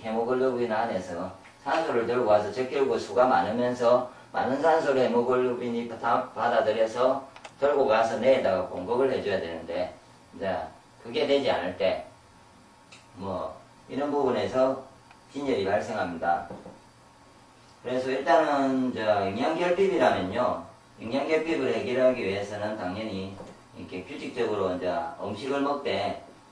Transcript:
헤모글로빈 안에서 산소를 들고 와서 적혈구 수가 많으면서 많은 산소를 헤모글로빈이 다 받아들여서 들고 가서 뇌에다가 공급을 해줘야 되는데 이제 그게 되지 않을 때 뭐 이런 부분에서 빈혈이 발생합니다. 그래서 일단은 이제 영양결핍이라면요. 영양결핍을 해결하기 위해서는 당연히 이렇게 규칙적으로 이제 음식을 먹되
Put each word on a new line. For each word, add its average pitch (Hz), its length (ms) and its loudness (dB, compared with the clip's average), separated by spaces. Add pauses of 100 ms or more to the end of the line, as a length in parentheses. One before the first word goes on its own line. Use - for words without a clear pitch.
헤모글로빈 120 680 0
안에서 95 600 -4 (320)
산소를 123 440 0
들고 120 200 2
와서 104 240 4
적혈구 127 460 0
수가 - 300 2
많으면서 123 840 2 (220)
많은 139 300 0
산소를 147 420 4
헤모글로빈이 120 840 0 (100)
다 104 340 0
받아들여서 110 920 2 (320)
들고 143 280 4
가서 113 300 2
뇌에다가 113 500 4
공급을 127 440 0
해줘야 - 280 -2
되는데 - 540 -6 (420)
이제 95 220 -4 (460)
그게 131 240 -2
되지 131 240 2
않을 - 260 -4
때 - 380 -2 (1000)
뭐 - 380 -6 (320)
이런 143 240 -4
부분에서 131 720 2 (480)
빈혈이 131 340 -2
발생합니다. 95 800 -2 (1400)
그래서 127 260 -4
일단은 135 800 2
이제 110 140 -4
영양결핍이라면요. 139 1600 2 (360)
영양결핍을 143 720 0
해결하기 127 500 2
위해서는 104 540 -4
당연히 98 580 -8 (420)
이렇게 92 260 -12
규칙적으로 98 720 -2
이제 90 160 -2 (300)
음식을 135 400 -4
먹되 - 640 -2 (280)